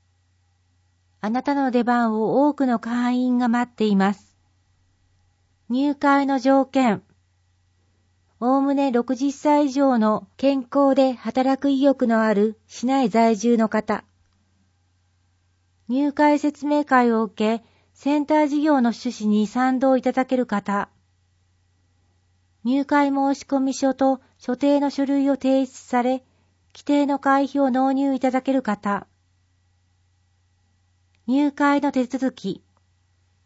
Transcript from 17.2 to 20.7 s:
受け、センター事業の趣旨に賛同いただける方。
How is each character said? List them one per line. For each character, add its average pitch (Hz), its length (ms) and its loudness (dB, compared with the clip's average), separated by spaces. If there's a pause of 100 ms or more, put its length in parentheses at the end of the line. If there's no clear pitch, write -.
受 220 360 -2
け、 - 40 -20 (300)
セ 294 260 -2
ン 285 60 -2
タ 302 100 0
ー 302 120 2
事 285 140 -2
業 294 200 2
の 233 80 2
趣 220 340 -8
旨 - 40 -4
に 208 200 2
賛 254 320 -2
同 262 160 2
い 247 60 0
た 254 100 -2
だ 262 140 -2
け 262 100 -4
る 247 100 0
方。 202 440 -4 (1800)